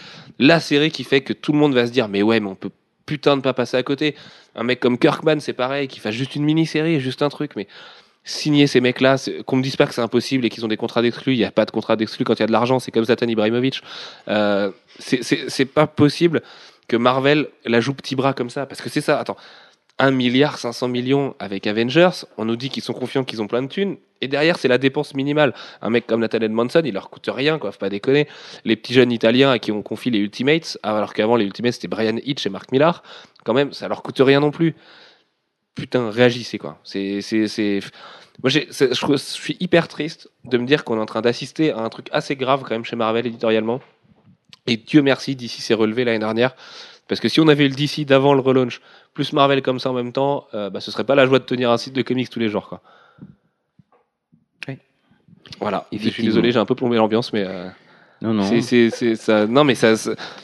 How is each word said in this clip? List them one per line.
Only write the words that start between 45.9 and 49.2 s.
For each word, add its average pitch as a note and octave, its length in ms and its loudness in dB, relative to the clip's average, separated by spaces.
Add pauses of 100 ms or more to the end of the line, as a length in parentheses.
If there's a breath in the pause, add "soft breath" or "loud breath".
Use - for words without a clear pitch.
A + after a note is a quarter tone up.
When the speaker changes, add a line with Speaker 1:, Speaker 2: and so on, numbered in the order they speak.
Speaker 1:
l'année A2+ 160 0
dernière. A2 340 0 (540 loud breath)
Parce - 140 -4
que A2+ 80 0
si D3 100 2
on D#3+ 80 6
avait C#3+ 180 6
eu C3+ 40 2
le C3+ 60 -4
D D3 120 -2
C D3+ 160 -4
d'avant C#3 300 6
le C3+ 80 4
relaunch, B2+ 400 2 (320 soft breath)
plus - 180 -6